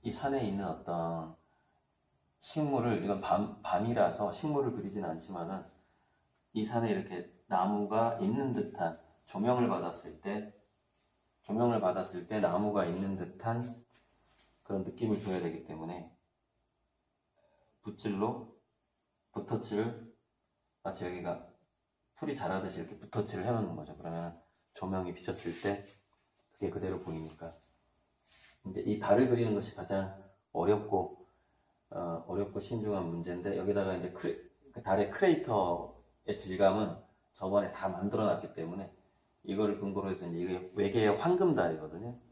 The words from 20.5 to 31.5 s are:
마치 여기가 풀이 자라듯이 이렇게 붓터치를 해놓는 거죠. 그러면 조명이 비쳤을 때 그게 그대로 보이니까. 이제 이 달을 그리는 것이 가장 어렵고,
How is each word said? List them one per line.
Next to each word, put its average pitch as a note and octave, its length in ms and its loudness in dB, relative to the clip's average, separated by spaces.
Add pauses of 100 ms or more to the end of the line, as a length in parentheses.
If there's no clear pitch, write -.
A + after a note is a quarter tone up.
마치 F2+ 240 -6
여기가 F2 420 -6 (680)
풀이 D3 180 -4
자라듯이 F#2+ 460 -2
이렇게 - 180 -10
붓터치를 G#2 480 -2
해놓는 G#2+ 280 0
거죠. D#2 220 -12
그러면 E2 420 -6 (360)
조명이 F#2 400 -4
비쳤을 E2+ 480 -6
때 G2+ 200 0 (680)
그게 F#2+ 160 -4
그대로 F2+ 320 -4
보이니까. D#2+ 500 -8 (1160)
이제 F#2+ 160 -4
이 G#2 160 2
달을 A#2+ 320 6
그리는 A2+ 240 4
것이 F#2+ 200 -2
가장 F#2+ 480 -4 (300)
어렵고, G2+ 720 2 (640)